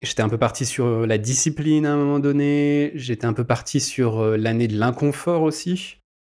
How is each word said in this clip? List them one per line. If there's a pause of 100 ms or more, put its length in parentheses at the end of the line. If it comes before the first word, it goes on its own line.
J'étais
un
peu
parti
sur
la
discipline
à
un
moment
donné.
J'étais
un
peu
parti
sur,
euh,
l'année
de
l'inconfort
aussi. (240)